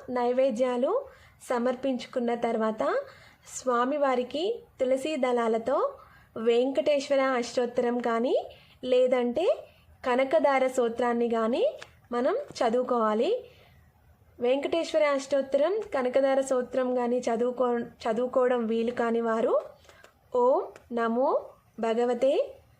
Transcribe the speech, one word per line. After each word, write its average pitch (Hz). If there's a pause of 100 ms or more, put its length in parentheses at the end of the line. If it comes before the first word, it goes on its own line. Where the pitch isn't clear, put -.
నైవేద్యాలు 247 (440)
సమర్పించుకున్న 247
తర్వాత 226 (580)
స్వామివారికి 262 (160)
తులసి 269
దళాలతో 247 (440)
వెంకటేశ్వర 269
అష్టోత్తరం 240
కానీ 247 (360)
లేదంటే 254 (480)
కనకదార 269
స్తోత్రాన్ని 240
కానీ 233 (460)
మనం 262 (200)
చదువుకోవాలి. 247 (1000)
వెంకటేశ్వర 302 (140)
అష్టోత్తరం, 277 (200)
కనకదార 269
స్తోత్రం 254
గాని 247
చదువుకో-, 240 (160)
చదువుకోవడం 247 (100)
వీలు 226
కాని 233
వారు 233 (920)
ఓం 285 (360)
నమో 233 (500)
భగవతే 240 (460)